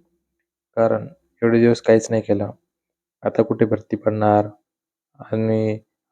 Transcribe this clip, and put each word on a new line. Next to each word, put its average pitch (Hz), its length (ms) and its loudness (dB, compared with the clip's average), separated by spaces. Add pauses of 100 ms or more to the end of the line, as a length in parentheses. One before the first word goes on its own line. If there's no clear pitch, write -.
(760)
कारण 110 300 0 (360)
एवढे 117 180 2
दिवस 117 220 4
काहीच 110 280 2
नाही 110 120 -2
केलं. 101 280 -4 (720)
आता 113 200 -2
कुठे 113 240 0
भरती 110 300 -4
पडणार 107 520 0 (720)
आणि 110 580 -4 (340)